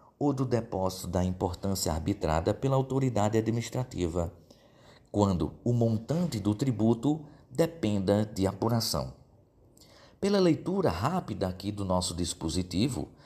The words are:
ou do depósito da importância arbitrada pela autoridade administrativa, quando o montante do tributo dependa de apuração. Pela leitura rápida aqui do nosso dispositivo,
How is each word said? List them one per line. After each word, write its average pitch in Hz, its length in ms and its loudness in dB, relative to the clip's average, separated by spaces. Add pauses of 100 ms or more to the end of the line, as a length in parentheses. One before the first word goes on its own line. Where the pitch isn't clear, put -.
(180)
ou 143 140 2
do 131 140 0
depósito 95 600 -2
da 90 180 0
importância 92 640 -2
arbitrada 80 640 0
pela 135 240 0
autoridade 127 600 0
administrativa, 110 960 -2 (800)
quando 98 500 2
o 120 120 0
montante 117 680 0
do 104 160 0
tributo 120 720 0 (260)
dependa 107 760 0
de 98 220 -2
apuração. 101 640 0 (1080)
Pela 202 180 4
leitura 175 500 4
rápida 98 600 -2
aqui 92 200 -6
do 104 140 -6
nosso 90 320 0
dispositivo, 87 920 -2 (160)